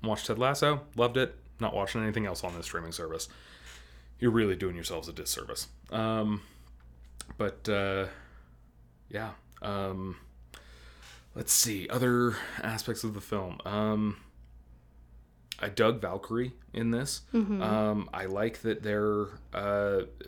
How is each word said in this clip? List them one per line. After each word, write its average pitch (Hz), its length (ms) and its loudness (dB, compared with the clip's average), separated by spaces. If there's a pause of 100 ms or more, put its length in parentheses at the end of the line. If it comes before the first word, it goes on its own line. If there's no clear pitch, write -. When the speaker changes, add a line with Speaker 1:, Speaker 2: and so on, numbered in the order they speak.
Speaker 1:
watched 107 220 0
Ted 113 140 0
Lasso, 143 420 4 (140)
loved 120 220 4
it, 127 180 2 (240)
not 113 160 0
watching 101 260 0
anything 110 240 0
else 92 180 -4
on 87 120 -4
this 85 100 -8
streaming 85 260 -6
service." 80 360 -6 (920)
You're 120 120 4
really 107 240 4
doing 90 200 -2
yourselves 82 320 -6
a 85 60 -10
disservice. - 540 -6 (240)
Um, 110 500 2 (960)
but, 104 320 -2
uh, 98 380 2 (1000)
yeah. 107 260 -8 (280)
Um, 95 560 -4 (1160)
let's - 180 0
see, 101 360 2
other 120 460 4 (260)
aspects 110 420 -4
of 110 100 -2
the 104 80 -8
film. 95 440 -4
Um, 107 520 2 (1400)
I - 100 -2
dug 110 320 4
Valkyrie 110 520 -2 (200)
in 117 180 0
this. 123 300 -2 (120)
Speaker 2:
Mm-hmm. 208 280 2
Speaker 1:
Um, 107 520 2
I 95 120 -4
like 104 380 0
that 110 180 0
they're, 104 460 2 (260)
uh, 101 520 2 (220)